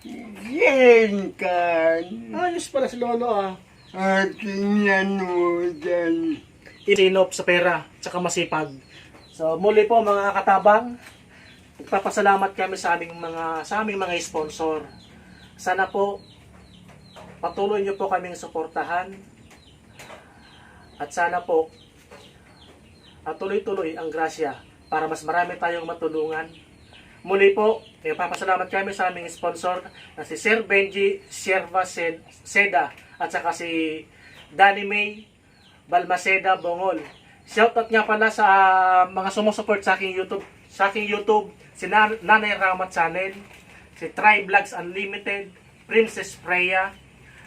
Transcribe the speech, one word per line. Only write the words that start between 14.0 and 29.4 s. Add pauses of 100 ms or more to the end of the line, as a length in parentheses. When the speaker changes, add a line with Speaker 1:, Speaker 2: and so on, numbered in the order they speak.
Speaker 2:
sponsor. (640)
Sana
po, (1120)
patuloy
nyo
po
kaming
suportahan. (1900)
At
sana
po, (1500)
at
tuloy-tuloy
ang
grasya (280)
para
mas
marami
tayong
matulungan. (720)
Muli
po, (200)
nagpapasalamat
kami
sa
aming
sponsor (360)